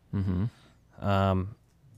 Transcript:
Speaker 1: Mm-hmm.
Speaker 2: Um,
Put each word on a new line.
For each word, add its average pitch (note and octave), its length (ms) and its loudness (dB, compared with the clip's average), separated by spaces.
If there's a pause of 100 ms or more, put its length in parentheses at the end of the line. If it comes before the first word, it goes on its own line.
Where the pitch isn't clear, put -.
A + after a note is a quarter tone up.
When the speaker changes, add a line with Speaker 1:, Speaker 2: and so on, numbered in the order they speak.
(140)
Speaker 1:
Mm-hmm. - 920 -6
Speaker 2:
Um, F#2+ 480 2 (440)